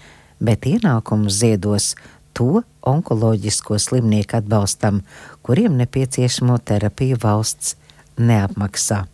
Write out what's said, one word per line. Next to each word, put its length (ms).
bet 260
ienākumus 720
ziedos 540
to 340
onkoloģisko 960
slimnieku 640
atbalstam, 640
kuriem 340
nepieciešamo 800
terapiju 640
valsts 540
neapmaksā. 920